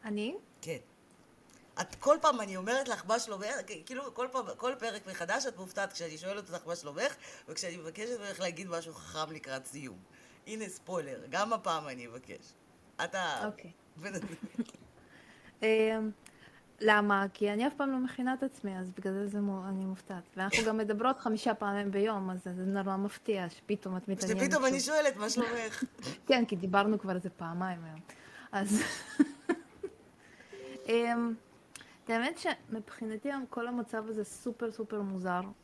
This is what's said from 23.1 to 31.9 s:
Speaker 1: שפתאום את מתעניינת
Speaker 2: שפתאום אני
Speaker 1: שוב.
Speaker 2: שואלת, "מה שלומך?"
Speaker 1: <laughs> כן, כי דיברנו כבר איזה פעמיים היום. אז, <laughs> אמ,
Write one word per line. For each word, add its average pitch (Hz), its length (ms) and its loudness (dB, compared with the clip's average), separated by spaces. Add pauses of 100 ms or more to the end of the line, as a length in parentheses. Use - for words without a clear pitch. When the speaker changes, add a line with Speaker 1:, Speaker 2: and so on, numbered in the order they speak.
Speaker 1:
שפתאום 185 480 -2
את 185 120 -4
מתעניינת 196 320 2 (100)
Speaker 2:
שפתאום 285 140 6
אני 262 160 4
Speaker 1:
שוב. 269 140 2
Speaker 2:
שואלת, 302 220 6
"מה 208 140 0
שלומך?" 233 540 0 (160)
Speaker 1:
<laughs> - 280 -8
כן, 247 160 8
כי 208 120 0
דיברנו 202 420 4
כבר 190 160 -2
איזה 180 160 -2
פעמיים 175 540 -4
היום. 160 160 -12 (520)
אז, 208 280 4
<laughs> - 40 2 (2000)
אמ, 233 460 4 (680)